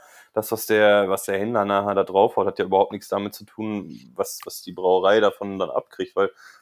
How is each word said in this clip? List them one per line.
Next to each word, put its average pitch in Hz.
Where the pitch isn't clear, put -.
das, 110
was 110
der, 104
was 95
der 98
Händler 107
nachher 101
da 95
drauf 98
hat, 98
hat 98
ja 95
überhaupt 95
nichts 101
damit 101
zu -
tun, 85
was, -
was -
die 90
Brauerei 92
davon 101
dann 92
abkriegt. -
Weil, 95